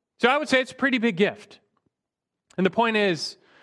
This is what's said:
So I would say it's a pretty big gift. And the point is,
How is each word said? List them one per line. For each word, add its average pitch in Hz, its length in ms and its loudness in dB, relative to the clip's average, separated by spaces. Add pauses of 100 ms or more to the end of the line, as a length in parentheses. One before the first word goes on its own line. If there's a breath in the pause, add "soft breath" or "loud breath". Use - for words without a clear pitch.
(200)
So 233 100 4
I 277 80 2
would 302 120 -6
say 262 100 2
it's 240 140 -6
a - 20 -20
pretty 254 220 -2
big 214 180 0
gift. 160 440 -4 (960)
And 185 80 0
the 180 60 2
point 220 260 2
is, 196 400 -2 (260 soft breath)